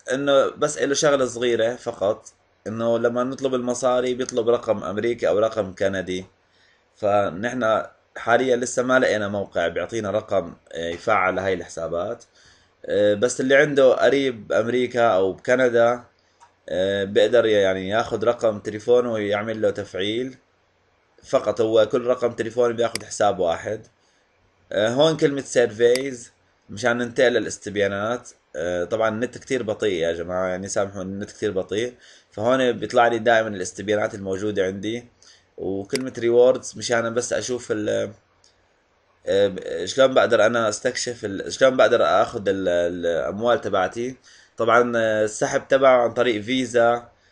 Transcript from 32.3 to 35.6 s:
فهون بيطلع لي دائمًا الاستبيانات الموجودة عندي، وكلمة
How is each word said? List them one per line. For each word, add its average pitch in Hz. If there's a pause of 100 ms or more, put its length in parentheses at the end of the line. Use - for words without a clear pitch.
فهون 123
بيطلع 117
لي 120
دائمًا 110
الاستبيانات 104
الموجودة 98
عندي، 104 (520)
وكلمة 98